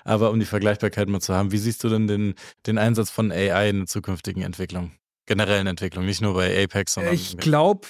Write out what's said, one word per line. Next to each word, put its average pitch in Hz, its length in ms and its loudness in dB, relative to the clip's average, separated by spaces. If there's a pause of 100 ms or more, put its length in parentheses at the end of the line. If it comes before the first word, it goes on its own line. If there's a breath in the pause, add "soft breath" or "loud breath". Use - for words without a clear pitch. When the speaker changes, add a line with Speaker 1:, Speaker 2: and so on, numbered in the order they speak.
Speaker 1:
aber 110 260 4
um 113 100 2
die 101 60 2
Vergleichbarkeit 104 640 0
mal 98 120 -2
zu - 140 -2
haben, 101 180 2
wie 104 60 0
siehst 110 260 -2
du 120 40 0
denn 110 180 2
den, 104 280 -2 (320 loud breath)
den 110 120 0
Einsatz 110 320 2
von 110 220 0
A 95 320 2
I 104 60 4
in 101 80 0
der 95 80 -2
zukünftigen 92 560 -6
Entwicklung? 90 500 -8 (340)
Generellen 101 420 2
Entwicklung, 92 380 -4
nicht 98 160 -2
nur 101 120 0
bei 92 300 2
Apex, 98 300 -2
sondern 170 200 -2
Speaker 2:
Ich 92 220 -6
glaub, 160 540 2